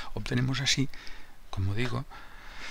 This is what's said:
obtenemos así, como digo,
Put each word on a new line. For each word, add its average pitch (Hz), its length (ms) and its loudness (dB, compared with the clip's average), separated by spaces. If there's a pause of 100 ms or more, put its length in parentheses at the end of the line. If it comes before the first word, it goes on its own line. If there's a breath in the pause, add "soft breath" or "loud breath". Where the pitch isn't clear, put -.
(140 loud breath)
obtenemos 127 480 2
así, 131 280 4 (600 loud breath)
como 98 260 2
digo, 120 300 2 (640 loud breath)